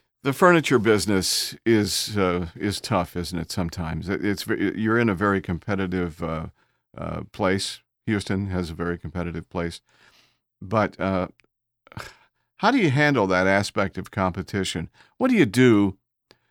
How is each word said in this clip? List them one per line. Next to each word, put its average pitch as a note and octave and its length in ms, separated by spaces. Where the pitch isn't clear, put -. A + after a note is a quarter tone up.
the C3+ 100
furniture E3 460
business G2 760
is, G#2+ 520
uh, F2+ 380
is G2 240
tough, F2+ 360
isn't E2+ 220
it? D#2+ 140
Sometimes E2 580
It, G2 140
it's G2 200
ve-, G2+ 320
you're A2 220
in A#2 120
a G2+ 60
very G2 260
competitive, F2+ 840
uh, D#2+ 240
uh, D#2+ 240
place. G2 480
Houston G2+ 420
has F#2 220
a E2+ 40
very E2+ 240
competitive E2+ 520
place. E2+ 320
But, G2+ 380
uh, F#2 280
how G#3 140
do C#4 60
you F#3+ 140
handle C3+ 360
that F#2 200
aspect G2 500
of F2+ 140
competition? F#2 800
What B3+ 120
do B3+ 60
you F#3 100
do G#2 520